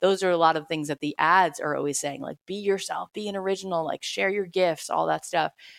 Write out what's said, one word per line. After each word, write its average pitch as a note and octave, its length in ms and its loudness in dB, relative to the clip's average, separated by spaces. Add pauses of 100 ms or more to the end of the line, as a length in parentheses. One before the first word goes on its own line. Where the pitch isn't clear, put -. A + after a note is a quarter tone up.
Those F#3+ 220 4
are F#3 80 4
a F3 60 4
lot D#3+ 200 6
of D3+ 100 -8
things D3+ 220 -4
that C#3+ 100 -4
the D3 180 -4
ads E3 440 4
are D3 140 -2
always C#3 240 -2
saying, C#3 220 -6
like, D3 240 -10
"Be F#3 100 -8
yourself, G3 580 -4
be G#3+ 160 -8
an G3+ 80 -6
original, F#3+ 480 -2
like, - 180 -6
share G3 260 -2
your G3+ 160 -2
gifts," F3 440 0
all E3 180 0
that D#3 180 0
stuff. D#3 280 -2 (260)